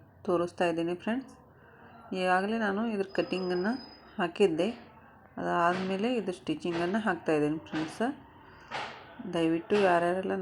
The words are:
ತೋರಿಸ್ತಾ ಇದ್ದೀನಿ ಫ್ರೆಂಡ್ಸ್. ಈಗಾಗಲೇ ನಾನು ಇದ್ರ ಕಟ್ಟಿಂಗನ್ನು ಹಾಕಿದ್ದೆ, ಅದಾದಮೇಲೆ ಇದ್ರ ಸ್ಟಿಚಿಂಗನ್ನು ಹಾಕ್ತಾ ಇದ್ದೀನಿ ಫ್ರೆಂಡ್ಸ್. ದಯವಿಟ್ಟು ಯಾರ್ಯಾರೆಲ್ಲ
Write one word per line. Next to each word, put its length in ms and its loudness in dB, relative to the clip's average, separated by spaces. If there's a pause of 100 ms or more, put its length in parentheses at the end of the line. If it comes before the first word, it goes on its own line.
(260)
ತೋರಿಸ್ತಾ 460 0
ಇದ್ದೀನಿ 320 -2
ಫ್ರೆಂಡ್ಸ್. 280 -4 (880)
ಈಗಾಗಲೇ 480 2
ನಾನು 180 0 (120)
ಇದ್ರ 120 -2 (120)
ಕಟ್ಟಿಂಗನ್ನು 520 0 (460)
ಹಾಕಿದ್ದೆ, 500 2 (680)
ಅದಾದಮೇಲೆ 720 0 (100)
ಇದ್ರ 220 -4
ಸ್ಟಿಚಿಂಗನ್ನು 680 -2
ಹಾಕ್ತಾ 320 0
ಇದ್ದೀನಿ 200 0 (100)
ಫ್ರೆಂಡ್ಸ್. 340 -4 (1300)
ದಯವಿಟ್ಟು 380 2 (120)
ಯಾರ್ಯಾರೆಲ್ಲ 540 2